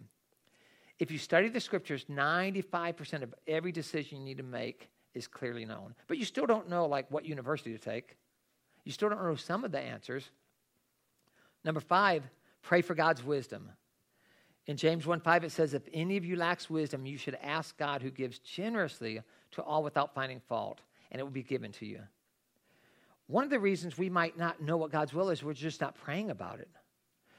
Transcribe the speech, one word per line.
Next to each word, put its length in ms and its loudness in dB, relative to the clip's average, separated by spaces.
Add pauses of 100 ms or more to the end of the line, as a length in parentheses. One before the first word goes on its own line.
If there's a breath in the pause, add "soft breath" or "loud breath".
(1000 soft breath)
If 100 0
you 80 -4
study 300 6
the 120 0
scriptures, 480 -2
ninety-five 880 0
percent 280 -6
of 100 -8 (140)
every 240 0
decision 480 -4
you 60 -10
need 120 -10
to 60 -8
make 480 -8 (240)
is 100 -6
clearly 400 -6
known. 300 -10 (120 soft breath)
But 120 -2
you 60 -2
still 200 -2
don't 240 4
know, 160 2
like, 240 0
what 160 -4
university 460 -4
to 80 -8
take. 380 -8 (680 soft breath)
You 80 -10
still 180 2
don't 140 -2
know 120 2
some 280 -2
of 80 -4
the 80 -2
answers. 500 -8 (1300 soft breath)
Number 160 0
five, 500 4 (320 soft breath)
pray 200 6
for 120 2
God's 300 4
wisdom. 480 -4 (960 soft breath)
In 120 -2
James 280 4
one 140 2
five, 240 6
it 80 -4
says, 220 2
"If 100 -2 (100)
any 220 0
of 80 0
you 140 -2
lacks 320 0
wisdom, 360 -2
you 120 -6
should 240 -6
ask 360 -4
God, 240 -2
who 100 -4
gives 280 -6
generously 840 -4 (300 soft breath)
to 100 -8
all 220 2
without 300 0
finding 260 -4
fault, 420 -4 (300 soft breath)
and 80 -6
it 40 -2
will 80 -8
be 120 -6
given 300 -4
to 120 -12
you." 160 -10 (1300 soft breath)
One 160 4
of 60 -2
the 100 4
reasons 380 2
we 120 2
might 280 2
not 240 -2
know 160 2
what 140 0
God's 220 2
will 160 2
is, 140 0
we're 100 -2
just 280 -4
not 140 -2
praying 340 -4
about 320 -8
it. 80 -18 (680 soft breath)